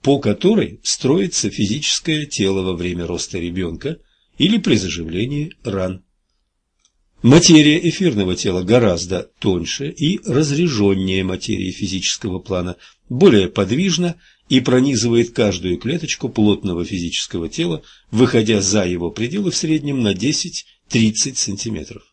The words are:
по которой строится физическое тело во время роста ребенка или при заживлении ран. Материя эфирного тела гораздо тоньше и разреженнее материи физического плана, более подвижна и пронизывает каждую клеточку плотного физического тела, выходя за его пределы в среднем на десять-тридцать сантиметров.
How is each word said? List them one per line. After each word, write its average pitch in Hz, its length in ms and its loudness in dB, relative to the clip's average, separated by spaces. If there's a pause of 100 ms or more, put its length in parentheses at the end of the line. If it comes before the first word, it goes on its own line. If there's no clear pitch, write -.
по 139 160 4
которой 143 640 0
строится 160 680 -2
физическое 147 760 -4
тело 98 360 -2
во 92 120 -4
время 87 320 -6
роста 85 320 -8
ребенка 87 600 -6 (380)
или 202 220 2
при 165 180 2
заживлении 92 880 -6
ран. 95 420 -6 (1160)
Материя 156 680 8
эфирного 104 480 0
тела 92 260 -2
гораздо 101 680 2 (120)
тоньше 85 500 -2
и 165 340 -2
разреженнее 110 1000 0
материи 92 480 -4
физического 92 680 -6
плана, 90 380 -6 (320)
более 127 400 6
подвижна 165 680 0 (340)
и 131 120 4
пронизывает 120 720 2
каждую 90 460 0
клеточку - 500 -6
плотного 98 560 0
физического 87 640 -6
тела, 113 340 -4 (280)
выходя 110 520 2
за 95 240 0
его 87 240 -4
пределы 165 400 -4
в - 60 -6
среднем 143 460 -2
на 101 120 0
десять-тридцать - 1200 -2
сантиметров. 98 760 -8